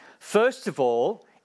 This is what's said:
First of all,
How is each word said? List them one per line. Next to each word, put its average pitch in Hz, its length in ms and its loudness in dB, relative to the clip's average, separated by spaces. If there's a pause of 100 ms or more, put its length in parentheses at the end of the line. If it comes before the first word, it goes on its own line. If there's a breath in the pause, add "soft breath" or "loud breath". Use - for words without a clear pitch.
(200 loud breath)
First 233 480 0
of 151 100 -8
all, 127 480 0 (180 soft breath)